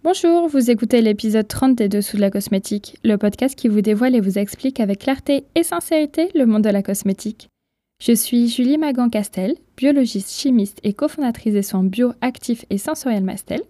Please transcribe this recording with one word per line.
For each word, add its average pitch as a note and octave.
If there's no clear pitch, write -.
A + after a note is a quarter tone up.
Bonjour, E4+
vous C4
écoutez A#3
l'épisode G#3+
trente C4
des G#3
Dessous G#3
de G3+
la G3
cosmétique, G3+
le G#3+
podcast G#3
qui -
vous G#3
dévoile G#3+
et A3+
vous G3
explique C4
avec G3+
clarté C#4
et E4
sincérité E4
le C#4
monde G#3+
de G#3+
la G3+
cosmétique. G3
Je A#3
suis A#3+
Julie B3+
Magan-Castel, A#3+
biologiste, C4
chimiste A#3
et G#3
cofondatrice B3+
des G#3
soins F#3+
bio, A#3
actifs B3
et G3+
sensoriels A#3
Mastel. G3